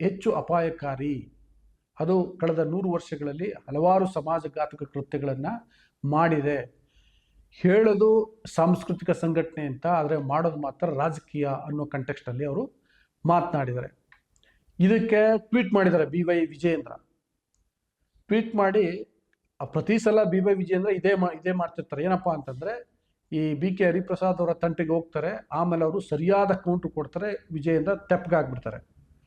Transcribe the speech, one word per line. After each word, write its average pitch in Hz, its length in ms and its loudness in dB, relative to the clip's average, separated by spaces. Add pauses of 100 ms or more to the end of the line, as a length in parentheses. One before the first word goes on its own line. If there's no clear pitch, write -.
ಹೆಚ್ಚು 185 300 -2
ಅಪಾಯಕಾರಿ, 147 1000 -4 (640)
ಅದು 180 420 0
ಕಳೆದ 165 180 0
ನೂರು 175 320 -2
ವರ್ಷಗಳಲ್ಲಿ 156 580 -6
ಹಲವಾರು 180 640 2
ಸಮಾಜಘಾತಕ 151 680 -4
ಕೃತ್ಯಗಳನ್ನ 139 640 -6 (600)
ಮಾಡಿದೆ. 147 760 0 (800)
ಹೇಳೋದು 214 800 4 (120)
ಸಾಂಸ್ಕೃತಿಕ 175 560 0
ಸಂಘಟನೆ 160 540 -2
ಅಂತ, 135 220 -6
ಆದ್ರೆ 160 300 0
ಮಾಡೋದು 151 440 -2
ಮಾತ್ರ 147 280 -4
ರಾಜಕೀಯ 147 600 -4 (160)
ಅನ್ನೋ 147 200 -6
ಕಾಂಟೆಕ್ಸ್ಟ್ 135 440 -8
ಅಲ್ಲಿ 127 160 -6
ಅವರು 175 260 -4 (540)
ಮಾತನಾಡಿದ್ದಾರೆ. 147 800 -2 (720)
ಇದಕ್ಕೆ 220 580 4
ಟ್ವೀಟ್ 214 360 0
ಮಾಡಿದ್ದಾರೆ 180 320 4
ಬಿ 165 180 -2
ವೈ 170 220 2
ವಿಜಯೇಂದ್ರ. 156 460 -2 (1400)
ಟ್ವೀಟ್ 226 280 0
ಮಾಡಿ, 196 580 0 (480)
ಆ 139 40 -8
ಪ್ರತಿ 202 340 0
ಸಲ 214 240 4
ಬಿ 185 160 2
ವೈ 196 140 4
ವಿಜಯೇಂದ್ರ 185 360 0
ಇದೇ 190 260 2
ಮಾ-, 175 260 0
ಇದೇ 180 100 -2
ಮಾಡ್ತಿರ್ತಾರೆ. 165 520 -4
ಏನಪ್ಪಾ 185 300 0
ಅಂತಂದ್ರೆ, 156 560 -8 (480)
ಈ 156 160 0
ಬಿ 180 220 -2
ಕೆ 190 100 2
ಹರಿಪ್ರಸಾದ್ 180 520 0
ಅವರ 170 160 0
ತಂಟೆಗೆ 165 360 -2
ಹೋಗ್ತಾರೆ, 165 640 -4
ಆಮೇಲೆ 165 320 0
ಅವರು 165 160 0
ಸರಿಯಾದ 190 520 2
ಕೌಂಟರ್ 175 400 -2
ಕೊಡ್ತಾರೆ, 175 600 -8
ವಿಜಯೇಂದ್ರ 160 440 0
ತೆಪ್ಪಗಾಗ್ಬಿಡ್ತಾರೆ. 156 920 -2 (400)